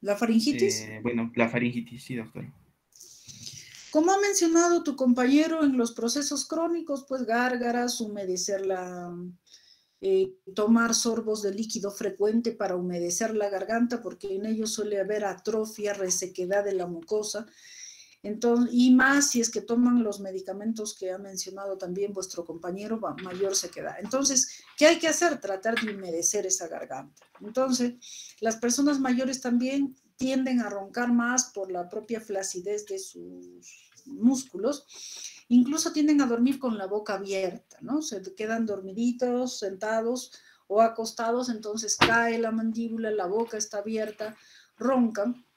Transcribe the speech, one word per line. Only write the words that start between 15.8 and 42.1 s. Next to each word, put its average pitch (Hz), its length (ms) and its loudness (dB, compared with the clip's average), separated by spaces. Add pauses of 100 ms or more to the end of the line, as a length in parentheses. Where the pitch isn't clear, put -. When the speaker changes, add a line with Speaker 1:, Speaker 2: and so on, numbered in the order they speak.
Speaker 1:
resequedad 185 680 -2
de 202 100 -2
la 180 140 -2
mucosa. 208 580 -4 (800)
Enton-, 233 480 2
y 247 240 6
más 277 340 6
si 240 120 2
es 226 100 0
que 208 100 -2
toman 240 420 4
los 202 160 -2
medicamentos 202 760 -6
que 185 140 -6
ha 185 80 -6
mencionado 196 580 -8
también 190 360 -4
vuestro 180 320 -8
compañero, 185 540 -8
va, 165 140 -6 (100)
mayor 190 320 -2
sequedad. 165 440 -6
Entonces, 262 640 0 (120)
¿qué 294 120 8
hay 330 100 8
que 330 100 0
hacer? 311 320 2
Tratar 220 400 -2
de 214 140 -4
humedecer 190 540 -2
esa 185 200 -2
garganta. 147 540 -12 (200)
Entonces, 247 520 0 (480)
las 220 140 0
personas 269 440 2
mayores 262 400 0
también 262 560 0 (220)
tienden 262 440 0
a 208 80 -2
roncar 202 420 -2
más 240 420 2
por 190 180 -6
la 180 180 -4
propia 220 320 -6
flacidez 196 640 -4
de 190 120 -8
sus 180 840 -16 (220)
músculos. 233 800 0 (640)
Incluso 285 420 4
tienden 302 300 4
a 262 40 4
dormir 240 340 2
con 233 180 -2
la 190 100 -6
boca 208 280 -2
abierta, 190 680 -4
¿no? 302 200 -2
Se 214 200 -6 (140)
quedan 226 300 -2
dormiditos, 240 920 -2
sentados 220 720 -2 (360)
o 202 140 4
acostados, 226 680 0
entonces 214 480 -4
cae 233 420 4